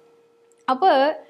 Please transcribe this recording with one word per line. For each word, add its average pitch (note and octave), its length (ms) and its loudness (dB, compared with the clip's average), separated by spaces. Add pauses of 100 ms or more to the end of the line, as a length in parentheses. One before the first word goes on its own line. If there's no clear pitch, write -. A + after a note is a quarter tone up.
(640)
அப்ப C#4 500 0 (160)